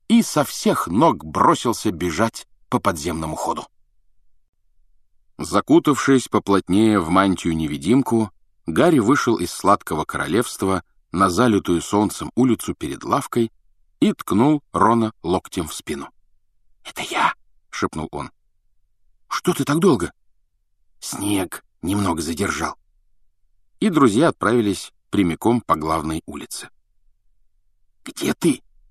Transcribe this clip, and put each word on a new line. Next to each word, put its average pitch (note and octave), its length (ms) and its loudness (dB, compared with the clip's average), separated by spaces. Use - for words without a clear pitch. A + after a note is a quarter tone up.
и A3+ 140 6
со D3 220 -2
всех - 420 -2
ног F2+ 380 2
бросился A2 680 0
бежать F2 560 -2
по B2 100 0
подземному D#2+ 560 -4
ходу. D#2+ 320 -6
Закутавшись C3+ 880 2
поплотнее G2+ 720 2
в D#2+ 80 -4
мантию-невидимку, F2+ 1200 0
Гарри C#3+ 340 4
вышел A#2 360 2
из F2 140 -4
сладкого F#2+ 540 0
королевства F#2 800 -2
на F#2 180 0
залитую F#2 540 2
солнцем G2+ 540 -2
улицу A#2 380 0
перед - 280 -10
лавкой A#2+ 500 -2
и G#3 120 2
ткнул C#3+ 500 0
Рона A2 400 -2
локтем F2 440 -4
в - 80 -12
спину. - 340 -12
«Это - 180 -14
я!» - 320 -2
шепнул - 420 -6
он. C#2+ 180 -10
«Что - 240 -2
ты C#3 120 -4
так D3+ 160 0
долго?» A#2+ 320 2
«Снег G2 640 -4
немного F#2 400 -2
задержал». - 540 -4
И G3+ 100 2
друзья C#3 380 4
отправились G#2 640 0
прямиком G2+ 500 2
по - 140 -2
главной D#2 520 -2
улице. - 440 -14
«Где - 300 -4
ты?» - 280 0